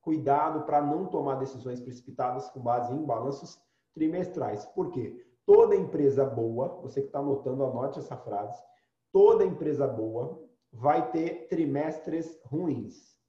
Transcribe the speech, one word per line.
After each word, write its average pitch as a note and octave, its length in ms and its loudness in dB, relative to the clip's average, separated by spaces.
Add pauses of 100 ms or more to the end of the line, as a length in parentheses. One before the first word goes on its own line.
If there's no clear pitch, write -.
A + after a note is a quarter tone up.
Cuidado D3+ 640 0
pra D3 160 2
não D3+ 240 -2
tomar C#3 300 -2
decisões B2 440 -8
precipitadas B2+ 680 -6
com - 100 -16
base A#2+ 340 -2
em D3+ 120 -4
balanços A#2 560 -6 (320)
trimestrais. D#3+ 720 -4
Por - 260 -6
quê? - 320 -8 (220)
Toda G#3 300 10
empresa C#3 500 2
boa, A#2 560 -4
você C#3 200 -6
que - 80 -6
tá - 100 -6
anotando, C#3 440 -2
anote A#2+ 360 -4
essa - 180 -12
frase, G#2+ 440 -8 (500)
toda G3+ 340 8
empresa D3 420 0
boa A2+ 560 -6 (280)
vai C3+ 400 0
ter E3 360 -4
trimestres D#3+ 960 -2
ruins. C#3+ 720 -6 (140)